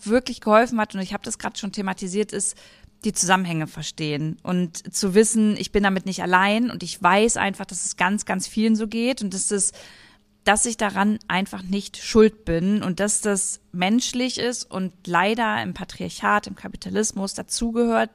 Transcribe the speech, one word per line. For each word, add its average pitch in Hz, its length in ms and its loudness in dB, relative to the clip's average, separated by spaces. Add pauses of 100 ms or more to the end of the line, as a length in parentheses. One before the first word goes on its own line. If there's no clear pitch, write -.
wirklich 240 360 0
geholfen 220 400 4
hat, 214 140 -4
und 196 60 -4
ich 185 120 -6
habe 202 120 -8
das 233 140 -8
gerade - 200 -8
schon 196 140 -8
thematisiert, 196 600 -4
ist 202 240 -4 (480)
die 208 80 0
Zusammenhänge 175 560 0
verstehen 156 760 -6
und 180 520 -4
zu 185 200 0
wissen, 214 420 4
ich - 140 -6
bin 208 140 2
damit 190 220 2
nicht 185 160 -6
allein 202 480 4
und 175 120 -10
ich - 200 -10
weiß 196 340 4
einfach, 196 280 -2
dass - 200 -10
es - 120 -6
ganz, 196 280 0
ganz 185 240 -4
vielen 220 260 2
so 214 140 -2
geht 233 340 -2
und 190 120 -4
dass 190 180 -4
es, 196 180 0 (720)
dass 208 240 2
ich 233 100 -4
daran 208 420 0 (100)
einfach 190 340 -2
nicht 190 340 -6
schuld 220 480 4
bin 180 380 0
und 180 160 -4
dass 208 220 0
das 202 400 -2 (120)
menschlich 240 680 0
ist 247 300 -4
und 185 240 -6 (140)
leider 214 560 2
im 185 120 -6
Patriarchat, 202 720 -2
im 190 80 -12
Kapitalismus 196 800 -6
dazugehört, 226 800 0